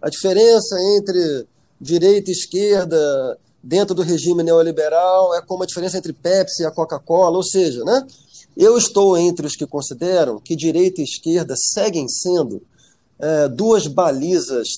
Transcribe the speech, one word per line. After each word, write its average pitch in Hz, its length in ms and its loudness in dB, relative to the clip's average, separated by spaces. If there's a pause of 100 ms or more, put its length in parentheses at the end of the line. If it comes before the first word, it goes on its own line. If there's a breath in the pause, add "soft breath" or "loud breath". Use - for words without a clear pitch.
A 147 100 -4
diferença 208 680 2 (200)
entre 175 500 -2 (340)
direita 185 500 2
e - 20 -2
esquerda 165 1080 -2 (240)
dentro 185 320 0
do 180 80 -2
regime 170 400 0
neoliberal 165 960 2
é 175 60 -2
como 185 200 -8
a 185 40 -6
diferença 180 300 -6
entre 170 160 -8
Pepsi 185 500 -2
e 160 40 -2
a 156 60 -4
Coca-Cola, 165 640 0
ou 185 80 -2
seja, 151 400 0
né, 254 200 0 (520 loud breath)
eu 220 200 6
estou 196 400 2
entre 170 300 0
os 143 80 -8
que 151 100 -8
consideram 143 760 -4
que 165 160 -6
direita 165 440 0
e 143 40 -2
esquerda 160 520 -4
seguem 175 520 -2
sendo, 143 520 -2 (600 soft breath)
é, 151 280 0
duas 185 380 2
balizas 143 920 -2